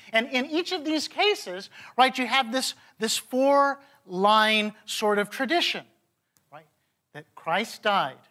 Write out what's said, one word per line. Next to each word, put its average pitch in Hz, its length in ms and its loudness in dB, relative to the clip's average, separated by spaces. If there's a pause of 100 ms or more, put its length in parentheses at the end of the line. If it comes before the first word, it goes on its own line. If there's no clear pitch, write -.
(140)
And 226 160 0
in 262 160 -2
each 320 260 -4
of 330 140 -6
these 311 240 -2
cases, 269 600 -2 (280)
right, 262 200 4
you 254 80 -2
have 233 260 0
this, 262 220 -4 (240)
this 220 200 -2
four-line 220 1600 2 (120)
sort 208 340 -2
of 202 100 -2
tradition, 269 560 -2 (640)
right, 156 140 -20 (480)
that 151 120 -18 (100)
Christ 196 480 -4
died, 175 340 0 (140)